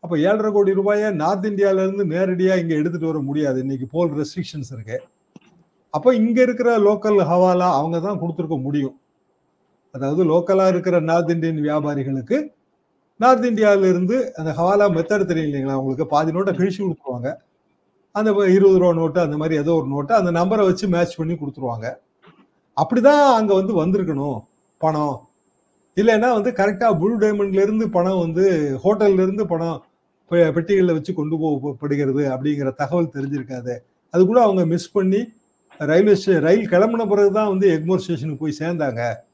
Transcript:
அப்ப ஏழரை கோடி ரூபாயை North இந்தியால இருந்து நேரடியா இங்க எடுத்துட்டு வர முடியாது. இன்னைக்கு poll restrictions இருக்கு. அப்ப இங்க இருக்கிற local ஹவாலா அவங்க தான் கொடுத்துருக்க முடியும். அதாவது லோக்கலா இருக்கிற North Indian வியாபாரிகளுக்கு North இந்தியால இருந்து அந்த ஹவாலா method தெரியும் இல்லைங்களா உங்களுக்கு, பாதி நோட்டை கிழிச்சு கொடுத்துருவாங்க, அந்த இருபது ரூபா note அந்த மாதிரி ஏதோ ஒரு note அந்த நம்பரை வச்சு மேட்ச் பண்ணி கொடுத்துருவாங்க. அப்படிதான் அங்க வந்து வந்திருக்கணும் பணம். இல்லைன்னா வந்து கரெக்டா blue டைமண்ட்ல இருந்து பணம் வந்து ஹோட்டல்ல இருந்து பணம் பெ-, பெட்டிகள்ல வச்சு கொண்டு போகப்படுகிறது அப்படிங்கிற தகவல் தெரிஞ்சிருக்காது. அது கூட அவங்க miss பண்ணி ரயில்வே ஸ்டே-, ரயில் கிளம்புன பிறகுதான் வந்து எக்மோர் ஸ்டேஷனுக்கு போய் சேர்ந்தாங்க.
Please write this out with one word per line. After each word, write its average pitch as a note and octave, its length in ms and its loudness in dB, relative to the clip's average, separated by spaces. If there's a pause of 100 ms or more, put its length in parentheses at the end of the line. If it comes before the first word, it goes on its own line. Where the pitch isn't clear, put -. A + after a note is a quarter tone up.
அப்ப E3+ 180 -4
ஏழரை G#3 340 0
கோடி G3 200 2
ரூபாயை G#3 400 0
North F3+ 340 -2
இந்தியால G3 360 2
இருந்து G3 220 -2
நேரடியா F#3 520 0
இங்க E3 180 -2
எடுத்துட்டு D#3+ 320 -2
வர D#3+ 120 -2
முடியாது. C#3 420 -2
இன்னைக்கு C3 260 -6
poll E3 240 -2
restrictions D3 600 -8
இருக்கு. A2+ 320 -12 (880)
அப்ப B3+ 240 2
இங்க A3+ 280 2
இருக்கிற A#3+ 360 0
local G#3 420 2
ஹவாலா F3+ 500 2
அவங்க D#3+ 300 -2
தான் F#3+ 200 -4
கொடுத்துருக்க D#3+ 420 -6
முடியும். C#3 380 -4 (920)
அதாவது C#3 320 -2
லோக்கலா F3 440 2
இருக்கிற F3+ 320 2
North E3 300 0
Indian D#3+ 320 -2
வியாபாரிகளுக்கு D3 880 -2 (680)
North A#3+ 280 4
இந்தியால G#3 440 2
இருந்து F#3 460 0
அந்த D#3+ 180 -6
ஹவாலா F#3+ 380 2
method F3+ 340 0
தெரியும் D#3+ 260 -2
இல்லைங்களா C3+ 240 -4
உங்களுக்கு, C3+ 320 -4
பாதி D#3 260 0
நோட்டை F#3+ 220 -2
கிழிச்சு F#3+ 260 -2
கொடுத்துருவாங்க, C#3 540 -6 (800)
அந்த A3 180 0
இருபது G3 480 6
ரூபா F3+ 140 4
note E3 280 0
அந்த D3+ 160 -2
மாதிரி D#3 240 -2
ஏதோ D#3+ 140 0
ஒரு D#3 120 0
note C#3+ 280 -4
அந்த F#3 160 2
நம்பரை F#3 340 0
வச்சு F#3 240 0
மேட்ச் F3 280 -2
பண்ணி E3 180 -4
கொடுத்துருவாங்க. C3 640 -8 (800)
அப்படிதான் C4 580 4
அங்க G#3+ 200 2
வந்து F#3+ 320 0
வந்திருக்கணும் D3 580 -2 (340)
பணம். D3+ 500 -4 (680)
இல்லைன்னா A3 360 4
வந்து A3 180 0
கரெக்டா G3 480 0
blue G#3 200 0
டைமண்ட்ல G3+ 440 0
இருந்து G#3+ 280 0
பணம் F#3 280 0
வந்து E3+ 260 0 (400)
ஹோட்டல்ல G3 380 2
இருந்து F#3+ 240 -2
பணம் E3 380 -4 (460)
பெ-, E3+ 220 4
பெட்டிகள்ல F3 400 2
வச்சு D#3+ 220 -4
கொண்டு D#3 220 -4
போகப்படுகிறது C#3+ 920 -2
அப்படிங்கிற C3+ 460 -4
தகவல் D#3+ 400 -2
தெரிஞ்சிருக்காது. B2+ 640 -8 (320)
அது F3+ 160 4
கூட A#3 160 4
அவங்க F#3+ 220 2
miss E3+ 280 -4
பண்ணி G3 400 0 (460)
ரயில்வே E3+ 340 4
ஸ்டே-, F#3 280 2
ரயில் F#3 280 2
கிளம்புன A3+ 400 2
பிறகுதான் G3+ 400 2
வந்து F#3+ 200 2
எக்மோர் E3 300 0
ஸ்டேஷனுக்கு D#3 400 -6
போய் D3+ 200 -6
சேர்ந்தாங்க. C3+ 560 -4 (180)